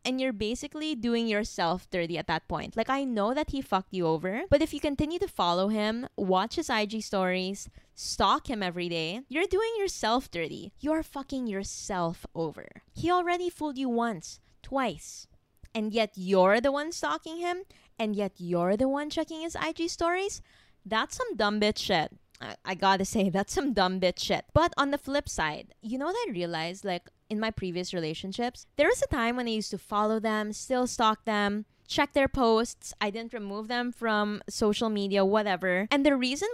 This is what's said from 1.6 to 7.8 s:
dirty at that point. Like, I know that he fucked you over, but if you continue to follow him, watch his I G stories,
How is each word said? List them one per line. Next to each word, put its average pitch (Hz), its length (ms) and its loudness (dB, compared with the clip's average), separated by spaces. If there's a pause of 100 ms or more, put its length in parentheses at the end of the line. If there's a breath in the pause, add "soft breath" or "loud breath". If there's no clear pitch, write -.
dirty 170 280 -2
at 160 100 -6
that 160 220 -2
point. 156 260 -6
Like, - 140 -2
I 277 160 0
know 226 280 2
that 302 180 0
he 269 100 -4
fucked 190 320 -2
you 180 120 2
over, 170 440 2
but 285 120 8
if 320 120 2
you 285 80 -6
continue 302 380 0
to 392 100 -2
follow 180 400 2
him, 220 480 0
watch 190 400 2
his 330 120 -4
I 220 160 2
G 214 140 -6
stories, 185 720 -2 (240 soft breath)